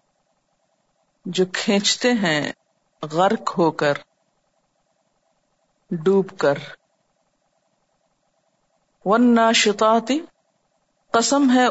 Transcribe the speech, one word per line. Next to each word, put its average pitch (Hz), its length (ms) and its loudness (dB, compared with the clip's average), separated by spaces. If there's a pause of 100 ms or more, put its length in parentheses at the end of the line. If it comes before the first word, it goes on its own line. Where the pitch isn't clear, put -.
(1300)
جو 185 280 -2
کھینچتے 202 580 -2
ہیں 170 400 -2 (500)
غرق 180 560 -2
ہو 160 140 2
کر، 147 220 -2 (2000)
ڈوب 190 460 -2
کر۔ 143 200 0 (2500)
والناشطات، 226 1040 2 (1000)
قسم 262 420 2
ہے 254 160 4